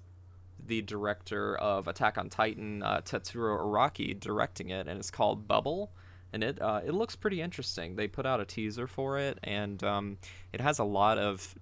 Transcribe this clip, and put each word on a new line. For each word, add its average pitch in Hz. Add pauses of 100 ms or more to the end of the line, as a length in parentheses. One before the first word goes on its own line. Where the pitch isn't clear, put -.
(640)
the 113
director 104
of 98
Attack 107
on 98
Titan, 107
uh, 101
Tetsuro 113
Araki, 104
directing -
it, 95
and 90
it's -
called 107
Bubble. 156 (420)
And 110
it, 135
uh, 107
it 143
looks 220
pretty 190
interesting. 98
They 107
put 131
out 131
a 101
teaser 110
for 135
it, 139
and, 101
um, 101 (340)
it 104
has 147
a 113
lot 104
of 101